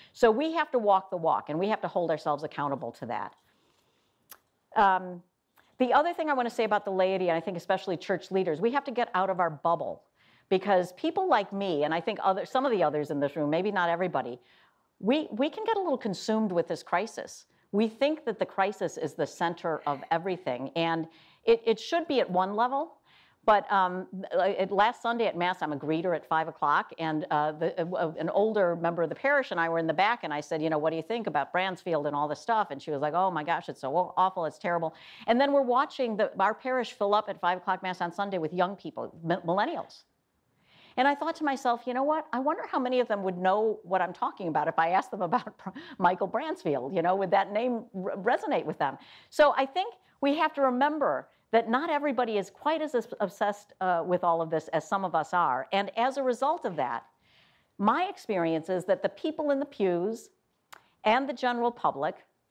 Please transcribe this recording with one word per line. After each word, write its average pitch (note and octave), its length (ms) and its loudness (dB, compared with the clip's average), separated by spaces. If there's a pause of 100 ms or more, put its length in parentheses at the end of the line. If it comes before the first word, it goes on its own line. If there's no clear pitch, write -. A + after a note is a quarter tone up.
(140)
So A#3 160 6
we D4 240 0
have D#4 180 -2
to B3+ 80 2
walk G3 300 2
the F#3 80 -6
walk, D#3 320 0
and D3+ 100 -2
we F#3+ 100 0
have G#3+ 120 0
to F3 60 -6
hold E3+ 240 0
ourselves D3+ 320 -2
accountable C3+ 480 -4
to - 160 -12
that. A2 280 -8 (1400)
Um, F#3 480 2 (560)
the B3 120 4
other D#4 220 4
thing D#4+ 160 -2
I D4 40 4
wanna A#3+ 160 0
say A#3 140 -2
about G#3 220 2
the G3 60 -4
laity, F#3 380 2
and E3 60 4
I E3 60 0
think F3+ 160 -6
especially F#3 400 -2
church - 340 -4
leaders, F3 300 0
we A#3 100 2
have C#4 140 0
to C#4 60 -6
get A#3 220 -2
out F#3+ 160 0
of F#3 100 -2
our E3+ 100 2
bubble, D3+ 540 -2 (440)
because F#3 460 2
people E4+ 340 -2
like A#3 240 2
me, F#3+ 320 -2
and D3+ 100 0
I - 60 0
think G3+ 240 -6
other, F#3+ 220 0
some C4 200 0
of C4+ 60 2
the F#3+ 120 2
others D3 280 0
in D3 80 -2
this C#3 160 0
room, D3 140 -2
maybe F#3 220 0
not F3+ 180 0
everybody, D3 500 -2 (640)
we, C#4 300 0
we B3+ 180 0
can A4 160 -8
get A4 100 0
a G4+ 60 -2
little D#4+ 160 0
consumed G#3+ 560 -2
with E3 160 0
this E3 120 -6
crisis. - 640 -6 (260)
We G#3+ 160 2
think D4 340 0
that A3 160 -4
the F3+ 60 0
crisis G3 520 -2
is D3+ 180 -6
the D3 120 -2
center E3+ 580 -2
of C#3+ 240 -2
everything, E3 680 -4
and E3 300 0 (360)
it, A3+ 220 4
it A3+ 140 2
should E4 280 -2
be C4 140 2
at - 80 0
one F#3 260 0
level, C#4 380 -2 (500)
but, G3+ 280 4
um, F#3 360 2 (240)
at F#3+ 400 0
last G#3 300 2
Sunday A#3 240 0
at F3+ 120 -2
Mass, F3+ 240 -2
I'm D3+ 120 -4
a C#3+ 40 -6
greeter E3 380 -2
at D3 100 -6
five D#3+ 220 0
o'clock, D#3 500 0
and, D#3+ 320 -2
uh, D3+ 220 2
the, E3 300 -2
uh, E3+ 360 -2
an D#3+ 120 -4
older G3+ 480 2
member E3+ 260 -2
of D#3+ 60 -2
the E3+ 60 -6
parish C#4 360 0
and F3 80 -2
I E3 80 2
were E3 120 0
in E3 80 -2
the D#3 60 0
back, G#3 300 2
and D#3 100 -4
I D3 60 -2
said, D#3 220 -4
"You D#3+ 80 0
know, D#3 80 0
what D3+ 140 2
do D#3+ 40 -4
you D#3+ 80 -4
think A3 240 -4
about D3 240 -2
Bransfield F3 560 -2
and D3 80 -2
all D3 120 0
this D3 120 -6
stuff?" A3 320 0
And C#3 100 -10
she D#3+ 100 -8
was C#3 100 -2
like, D3 120 -2
"Oh F#3 160 2
my D#3+ 140 -4
gosh, D#3+ 240 -2
it's C#3+ 140 -12
so C#3 140 -4
aw-, F3+ 200 0
awful, F#3 300 2
it's D3 120 -6
terrible." E3 380 -2 (320)
And A#3+ 140 4
then C#4 100 4
we're C#4 100 4
watching B3 540 0
the, G#3 240 0
our G3 140 4
parish B3+ 400 -4
fill G3+ 200 0
up G#3+ 160 2
at F#3+ 120 -8
five F3+ 160 2
o'clock F#3 260 -2
Mass F#3 160 -4
on E3+ 120 -2
Sunday G3 260 -4
with D#3 160 -2
young F#3 240 0
people, - 360 -10 (100)
mi-, E3 120 2 (100)
millennials. F3 580 -2 (920)
And C4 120 4
I C#4+ 40 2
thought D#4 220 -4
to D#4+ 80 -8
myself, B3+ 420 0
"You B3+ 80 -4
know C4 100 0
what? D#4 300 0
I A#3+ 60 -2
wonder D#4+ 320 -2
how D#4+ 80 0
many B3+ 200 0
of A#3+ 80 2
them G3+ 140 0
would F#3+ 160 -2
know G3+ 460 2
what F3+ 180 0
I'm F3 120 -2
talking G#3 340 -4
about D3+ 200 0
if D#3+ 120 0
I E3 120 4
asked F#3+ 200 0
them G#3 100 -6
about F#3 320 -2 (220)
<laughs> D4 240 -16
Michael F#3 260 2
Bransfield, F3+ 680 -2
you E3 80 0
know, F3+ 120 4
would G3 140 -2
that G3 220 2
name A#3 320 -2 (100)
r-, F#3+ 240 -6
resonate A#3+ 480 0
with D3+ 140 -6
them?" C#3+ 180 -2 (320)
So D4 260 6
I C4+ 120 2
think F#4+ 260 -4 (280)
we C#4+ 160 4
have D#4 160 2
to C#4+ 80 -2
remember B3+ 640 2 (240)
that A3+ 180 4
not C#4 200 0
everybody B3 480 0
is F#3+ 120 -2
quite D4+ 320 -2
as D4+ 140 -4
obs-, A#3 240 -2
obsessed, G3+ 600 -4
uh, F3+ 260 2
with F3+ 180 0
all E3 180 2
of E3 80 -2
this D#3 200 -2
as D#3 180 -2
some G3 180 0
of E3+ 100 -4
us D#3 180 0
are. C#3 380 2
And G3 260 0
as C4 200 0
a C#4 60 -2
result C4 420 0
of F#3+ 120 -4
that, B2+ 280 -4 (720)
my B3 320 2
experience E3 600 -2
is F3+ 160 -2
that F#3 160 2
the F#3+ 80 -2
people D4+ 420 -4
in C4+ 80 2
the C#4 60 -4
pews G3 640 -2 (760)
and C4 260 2
the C#4+ 40 -4
general A#3+ 380 0
public, D3+ 440 -2 (360)